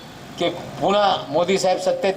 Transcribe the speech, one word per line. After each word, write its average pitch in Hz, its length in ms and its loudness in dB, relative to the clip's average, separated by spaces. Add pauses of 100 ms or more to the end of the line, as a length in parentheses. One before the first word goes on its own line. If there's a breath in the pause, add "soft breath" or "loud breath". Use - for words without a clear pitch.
(400)
की 175 100 0 (320)
पुन्हा 196 480 2
मोदी 175 280 2
साहेब 185 220 2
सत्तेत 185 380 0